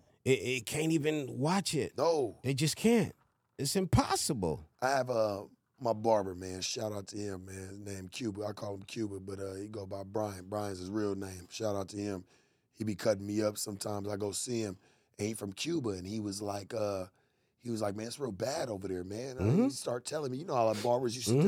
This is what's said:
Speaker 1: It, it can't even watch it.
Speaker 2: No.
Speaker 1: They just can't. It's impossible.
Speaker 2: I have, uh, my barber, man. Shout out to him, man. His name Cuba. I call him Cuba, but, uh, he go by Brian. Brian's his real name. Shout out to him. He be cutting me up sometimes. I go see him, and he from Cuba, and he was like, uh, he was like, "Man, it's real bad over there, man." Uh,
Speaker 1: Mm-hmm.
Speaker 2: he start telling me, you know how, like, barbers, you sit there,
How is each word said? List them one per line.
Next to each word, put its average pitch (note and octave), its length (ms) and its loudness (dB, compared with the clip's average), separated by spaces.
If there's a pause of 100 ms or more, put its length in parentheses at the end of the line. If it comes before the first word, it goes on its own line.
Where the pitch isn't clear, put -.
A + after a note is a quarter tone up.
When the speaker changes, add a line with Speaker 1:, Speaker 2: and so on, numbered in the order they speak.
(260)
Speaker 1:
It, B2 40 6
it A#2+ 380 2
can't D#3 240 2
even D3 480 2
watch E3+ 340 2
it. B2 240 0
Speaker 2:
No. D3 460 2
Speaker 1:
They C3+ 100 2
just C#3 220 2
can't. A3 380 4 (440)
It's C#3+ 180 -2
impossible. D#3 920 2 (140)
Speaker 2:
I B2+ 80 4
have, C3 200 2
uh, G#2+ 340 2 (380)
my A2+ 120 4
barber, G#2+ 420 4
man. F#2 260 -6
Shout G#2+ 320 -2
out G2+ 140 -6
to G#2 100 -10
him, G2 300 -4
man. F#2+ 220 -10
His G2 100 -12
name G2 300 -8
Cuba. G#2 360 -4
I G#2 80 -4
call G2+ 220 -6
him G2 80 -10
Cuba, G2+ 360 -6
but, G2 200 -8
uh, G2 160 -6
he G2+ 120 -8
go G#2+ 200 -8
by G2 160 -8
Brian. G2 440 -4
Brian's G2+ 320 -4
his F#2 120 -6
real G#2 240 2
name. F#2+ 340 -8
Shout G#2+ 260 -2
out G2 140 -2
to G#2 80 -10
him. G2+ 260 -2 (520)
He A2 80 -6
be G#2+ 120 0
cutting G2+ 300 0
me G#2 160 0
up G#2 160 0
sometimes. G2+ 500 -4
I G#2 100 -2
go G2+ 140 -2
see A#2 300 -2
him, G2 160 -2 (400)
and G#2+ 100 0
he A2+ 60 -2
from G2+ 180 -6
Cuba, D3 380 -2
and F#2 180 -4
he A2 120 -4
was G#2 240 -4
like, G2+ 320 -4
uh, G2+ 320 0 (540)
he A#2+ 100 -6
was A2 100 -2
like, G#2 140 0
"Man, G#2+ 120 -6
it's A#2 120 -10
real C3 120 -4
bad A#2 380 -2
over G2 180 -4
there, F2+ 160 -2
man." A#2+ 340 -8
Uh, - 40 -4
Speaker 1:
Mm-hmm. C#3 240 6
Speaker 2:
he C#4 60 2
start B2 340 -4
telling C#3+ 260 -2
me, B2+ 60 -2
you D3+ 80 -8
know D#3+ 100 -2
how, A#2 120 6
like, G#2+ 160 2
barbers, A#2+ 320 4
you B2+ 80 -6
sit A2+ 180 6
there, - 60 8